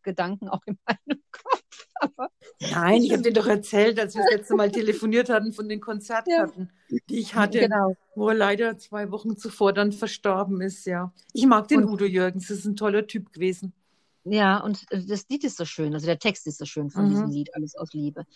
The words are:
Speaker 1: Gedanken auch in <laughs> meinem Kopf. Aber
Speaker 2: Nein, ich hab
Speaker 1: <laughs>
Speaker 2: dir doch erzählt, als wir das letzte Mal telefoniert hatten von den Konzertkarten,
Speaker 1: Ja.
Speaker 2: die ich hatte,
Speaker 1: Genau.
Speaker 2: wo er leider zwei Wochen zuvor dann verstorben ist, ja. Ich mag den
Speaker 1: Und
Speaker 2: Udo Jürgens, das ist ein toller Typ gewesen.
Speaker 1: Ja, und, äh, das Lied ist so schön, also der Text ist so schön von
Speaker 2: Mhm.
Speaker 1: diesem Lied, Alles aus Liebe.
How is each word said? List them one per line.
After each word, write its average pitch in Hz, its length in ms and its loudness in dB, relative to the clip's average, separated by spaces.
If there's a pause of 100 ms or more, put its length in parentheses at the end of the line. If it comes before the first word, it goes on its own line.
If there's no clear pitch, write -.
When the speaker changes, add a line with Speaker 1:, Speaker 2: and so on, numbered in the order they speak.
Speaker 1:
Gedanken 190 460 -6
auch - 160 -4
in 208 160 -8
<laughs> - 60 -16
meinem 285 440 -6
Kopf. - 560 -8 (120)
Aber 285 300 -6 (300)
Speaker 2:
Nein, 190 440 4
ich - 100 2
hab - 80 0
Speaker 1:
<laughs> - 20 -4
Speaker 2:
dir 233 100 2
doch 208 140 2
erzählt, 214 520 2
als 208 160 -4
wir 220 80 0
das 254 60 6
letzte 214 260 0
Mal 208 160 4
telefoniert 220 580 0
hatten 220 240 0
von 214 160 -8
den 214 120 -6
Konzertkarten, 226 880 -2 (180)
Speaker 1:
Ja. 240 80 -2 (120)
Speaker 2:
die - 100 -4
ich 208 160 -6
hatte, 208 240 2
Speaker 1:
Genau. 202 380 2 (180)
Speaker 2:
wo 208 140 0
er 220 60 2
leider 214 420 2
zwei 208 340 -10
Wochen 214 260 -6
zuvor 196 360 0
dann 208 180 2
verstorben 196 720 -2
ist, 190 240 -8
ja. 180 280 -6 (200)
Ich 233 120 2
mag 214 220 6
den 294 120 6
Speaker 1:
Und 220 60 4
Speaker 2:
Udo 202 200 0
Jürgens, 185 420 0
das 202 120 -6
ist 175 60 -10
ein 208 100 -2
toller 208 320 0
Typ - 260 -10
gewesen. 185 400 -4 (520)
Speaker 1:
Ja, 202 340 4
und, - 320 -6
äh, 185 140 -4
das 196 240 -6
Lied 285 140 -4
ist 254 140 -4
so 170 80 -4
schön, 156 280 -4
also 156 120 -6
der 165 140 0
Text - 280 -4
ist 151 100 -10
so 147 80 -10
schön 147 240 -6
von 175 140 -2
Speaker 2:
Mhm. 202 60 6
Speaker 1:
diesem 202 200 0
Lied, 285 260 -6
Alles 151 200 -8
aus - 180 -10
Liebe. 151 320 -6 (100)